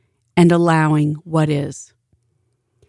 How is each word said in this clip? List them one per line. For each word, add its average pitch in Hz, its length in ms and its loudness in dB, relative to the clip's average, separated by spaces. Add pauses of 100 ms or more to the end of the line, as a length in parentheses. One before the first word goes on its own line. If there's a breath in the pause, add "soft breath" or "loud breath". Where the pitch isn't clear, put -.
(380)
and 175 160 6
allowing 156 600 0 (100)
what 156 240 -2
is. 143 440 -8 (960)